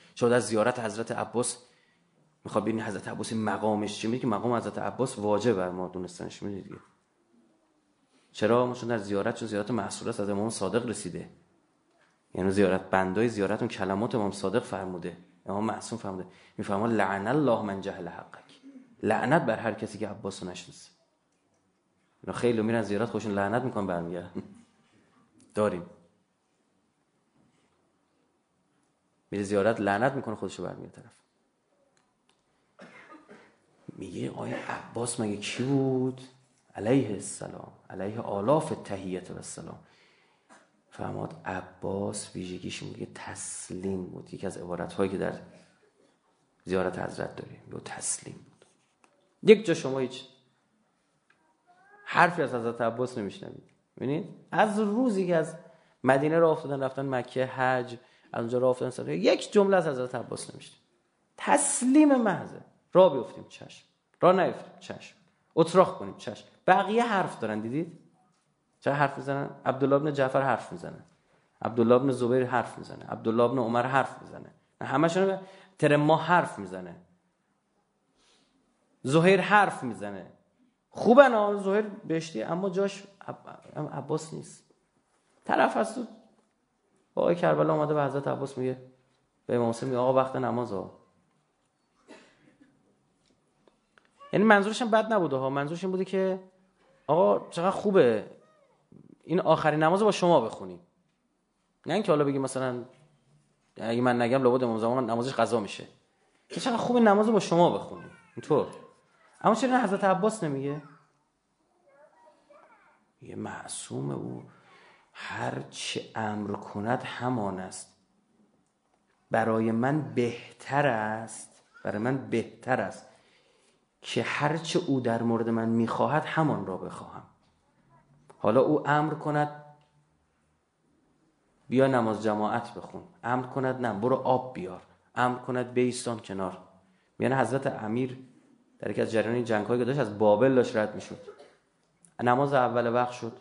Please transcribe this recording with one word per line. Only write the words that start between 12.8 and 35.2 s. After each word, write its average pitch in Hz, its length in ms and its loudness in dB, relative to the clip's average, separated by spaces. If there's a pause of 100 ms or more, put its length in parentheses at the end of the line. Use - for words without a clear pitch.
بندای 95 380 2
زیارت 104 300 0
اون 123 100 -2
کلمات 98 460 -2
امام 104 160 0
صادق 95 320 -2
فرموده، 92 540 -8 (300)
امام 101 180 -4
معصوم 107 340 -6
فرموده، 95 280 -10 (320)
می‌فرما: 104 280 -2
«لعن 98 400 0
الله 123 360 2
من 98 180 -4
جهل 92 280 -8
حقک.» - 520 -18 (420)
لعنت 123 400 2
بر 113 140 0
هر 107 160 -2
کسی 104 260 -8
که 104 100 -6
عباس 98 340 -10
رو 92 80 -8
نشناسه. - 400 -16 (1300)
اینا 92 100 -6
خیلی 117 300 2
می‌رن 113 200 2
زیارت، 101 260 0
خودشون 107 240 -4
لعنت 101 300 0
می‌کنن، 107 240 -4
برمیگردن. 87 560 -6 (1120)
داریم. 92 320 0 (3500)
میره 101 140 -2
زیارت، 104 360 2
لعنت 104 320 2
می‌کنه، 117 220 -6
خودشو 95 280 -8
برمی‌گرده 92 400 -12
طرف. - 100 -20 (2750)
میگه: 95 420 -10
«آیا 123 260 -8 (120)
عباس - 520 -6